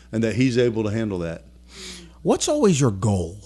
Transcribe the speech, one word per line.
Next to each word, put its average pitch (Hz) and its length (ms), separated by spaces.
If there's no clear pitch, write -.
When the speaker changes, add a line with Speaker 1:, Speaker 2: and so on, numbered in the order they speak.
Speaker 1:
and 113 120
that 107 120
he's 127 220
able 117 260
to 104 60
handle 107 300
that. 82 240
Speaker 2:
What's 254 260
always 226 320
your 135 100
goal 95 560